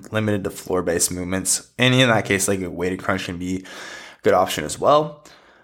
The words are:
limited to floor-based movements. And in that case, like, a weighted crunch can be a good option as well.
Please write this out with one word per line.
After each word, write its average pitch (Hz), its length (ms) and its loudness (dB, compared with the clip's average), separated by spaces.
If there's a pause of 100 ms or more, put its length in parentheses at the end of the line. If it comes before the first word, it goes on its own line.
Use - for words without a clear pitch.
(120)
limited 107 320 0
to 98 60 -4
floor-based 87 600 -2
movements. 90 680 -4
And 127 160 4
in 131 140 6
that 110 180 2
case, 98 200 2
like, 101 140 0
a 87 100 -6
weighted 90 320 -4
crunch 95 220 -2
can 87 140 -8
be 90 180 -4
a - 680 -14
good 104 100 6
option 92 320 2
as 76 140 -8
well. 147 460 2 (400)